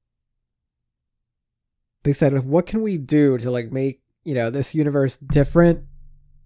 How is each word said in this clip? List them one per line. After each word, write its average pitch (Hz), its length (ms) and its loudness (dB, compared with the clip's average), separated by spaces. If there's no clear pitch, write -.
They 143 80 0
said, 139 320 0
"What 160 220 0
can 220 160 -4
we 202 160 -4
do 143 400 2
to, 120 120 -6
like, 120 220 -6
make, 131 300 -6
you 160 120 -8
know, 117 160 -2
this 135 240 -6
universe 143 420 0
different? 165 680 2